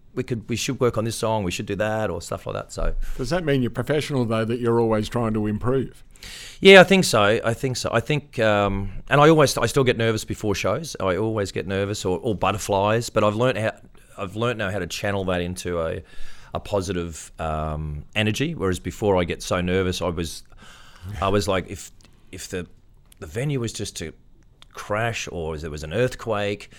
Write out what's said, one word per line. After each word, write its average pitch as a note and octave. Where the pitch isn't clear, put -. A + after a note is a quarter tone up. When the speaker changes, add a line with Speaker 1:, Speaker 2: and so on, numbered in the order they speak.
Speaker 1:
we B2+
could, A#2
we A#2+
should A2+
work A#2+
on A2
this A2
song, A2
we F2+
should G2+
do G2+
that," G#2+
or F2
stuff -
like G2+
that. -
So E2
Speaker 2:
Does C3
that F3
mean C#3+
you're A2+
professional, C#3
though, A2+
that A#2
you're A#2
always A2
trying A2+
to G#2+
improve? A#2
Speaker 1:
Yeah, F#3+
I F3
think F#3
so. A2+
I G#2+
think B2+
so. -
I A#2
think, -
um, G2+
and C#3
I D3
always, D#3
I C3
still C3+
get B2
nervous A2+
before G2+
shows. A#2
I F#2
always G#2+
get G#2
nervous G2
or, F2+
or A#2
butterflies, G2+
but G#2+
I've G#2
learnt A#2+
how, G#2+
I've G2+
learnt A#2
now G2+
how G2+
to F2
channel G2+
that F2+
into F2
a, E2+
a -
positive, F2+
um, D#2
energy. A2
Whereas F#2
before F#2+
I F2+
get E2
so F#2
nervous, F2+
I F2
was, E2+
I F#2+
was G2
like, F#2
if, -
if F#2
the, F2+
the -
venue C3
was A#2
just -
to D#2+
crash A2
or D#2+
there D#2
was D2+
an D2+
earthquake, G#2